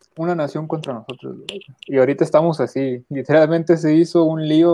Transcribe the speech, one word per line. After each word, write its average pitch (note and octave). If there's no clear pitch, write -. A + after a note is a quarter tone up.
una E3+
nación D#3
contra D#3
nosotros, B2
¿no? -
Y C#3
ahorita C3+
estamos D#3
así, B2+
literalmente D#3
se D#3
hizo E3+
un D#3+
lío D#3+